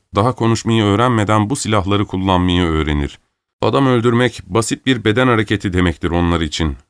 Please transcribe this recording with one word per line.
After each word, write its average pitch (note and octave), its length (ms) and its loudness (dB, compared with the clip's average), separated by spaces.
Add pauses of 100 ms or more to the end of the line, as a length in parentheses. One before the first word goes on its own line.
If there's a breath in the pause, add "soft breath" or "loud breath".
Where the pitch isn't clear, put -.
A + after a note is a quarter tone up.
(160)
daha A2+ 200 0
konuşmayı A2+ 480 0
öğrenmeden G#2+ 680 2
bu C#3 60 -4
silahları G2+ 500 -2
kullanmayı F2+ 580 0
öğrenir. D2+ 560 -2 (420)
Adam C3 260 2
öldürmek A#2+ 580 0
basit - 400 -4
bir B2 180 0
beden A2 240 2
hareketi G#2+ 460 0
demektir F2 380 0
onlar E2+ 300 0
için. D#2 360 -2 (120)